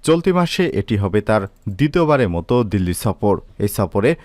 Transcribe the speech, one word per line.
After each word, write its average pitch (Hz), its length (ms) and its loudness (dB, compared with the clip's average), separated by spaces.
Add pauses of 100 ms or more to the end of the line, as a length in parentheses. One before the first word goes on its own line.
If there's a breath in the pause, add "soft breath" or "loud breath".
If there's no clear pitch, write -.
চলতি 170 260 2
মাসে 175 320 0 (160)
এটি 110 220 -4
হবে 101 160 0 (100)
তার 107 140 2 (360)
দ্বিতীয়বারের 147 580 2
মতো 87 180 -2 (180)
দিল্লি 90 220 0 (100)
সফর। 101 300 0 (300)
এই 101 120 -2
সফরে 202 340 0 (140 soft breath)